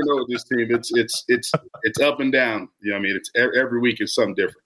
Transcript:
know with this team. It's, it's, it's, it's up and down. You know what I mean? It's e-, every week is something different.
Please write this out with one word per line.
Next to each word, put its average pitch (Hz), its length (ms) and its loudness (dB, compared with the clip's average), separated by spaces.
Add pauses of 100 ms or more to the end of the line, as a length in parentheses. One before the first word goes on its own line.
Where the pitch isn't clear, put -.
know 143 120 2
with 123 120 -2
this 123 160 -4
team. 120 260 0
It's, 117 240 0
it's, 113 340 0
it's, 123 220 2 (320)
it's 110 160 -2
up 143 220 2
and 135 100 0
down. 117 380 0 (140)
You 104 80 -4
know 101 60 -2
what 101 40 -4
I - 20 -4
mean? 98 140 -2
It's - 200 -10
e-, 123 220 2
every 120 220 0
week 117 220 0
is 101 120 -4
something 98 200 2
different. 92 320 -2